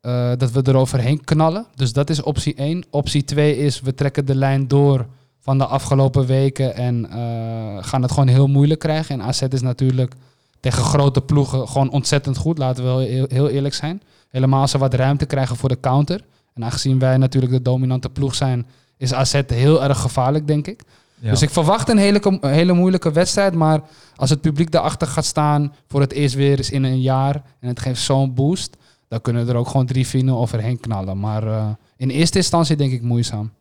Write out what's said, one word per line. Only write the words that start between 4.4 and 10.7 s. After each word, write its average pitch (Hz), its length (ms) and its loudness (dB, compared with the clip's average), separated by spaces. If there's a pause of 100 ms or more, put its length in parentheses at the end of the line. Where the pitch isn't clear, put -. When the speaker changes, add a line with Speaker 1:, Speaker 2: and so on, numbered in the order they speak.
Speaker 1:
door 139 380 4 (340)
van 135 180 0
de 135 80 2
afgelopen 135 600 2
weken 135 500 0
en, 120 360 -2
eh, 113 720 -6
gaan 135 180 -2
het 127 100 0
gewoon 139 160 2
heel 135 200 6
moeilijk 143 320 4
krijgen. 156 420 -4
En 104 60 -6
A 135 40 -2
Z - 100 -2
is 135 200 -2
natuurlijk 127 520 0 (460)
tegen 127 240 -2